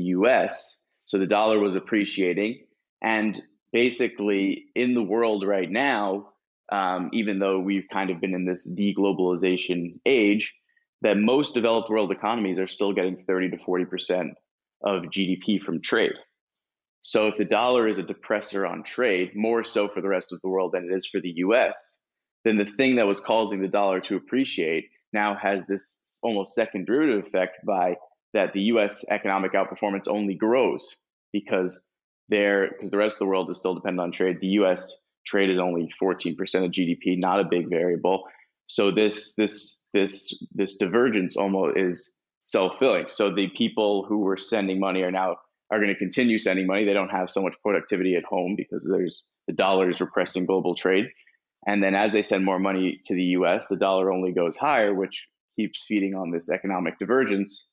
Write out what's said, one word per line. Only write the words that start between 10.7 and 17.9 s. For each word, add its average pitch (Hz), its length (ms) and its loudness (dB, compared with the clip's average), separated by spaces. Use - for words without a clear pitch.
that 104 160 2
most 131 360 2
developed 113 380 0
world 104 220 0
economies 101 480 -2
are 95 80 -2
still 101 240 -2
getting 92 320 -2
thirty 92 260 0
to 87 80 -8
forty 90 260 -2
percent 90 500 -4
of 90 260 -2
G 95 160 -2
D 90 180 -2
P 101 140 2
from 82 220 -4
trade. 113 320 0
So 107 260 2
if 104 80 0
the 104 100 0
dollar 117 440 2
is 101 100 0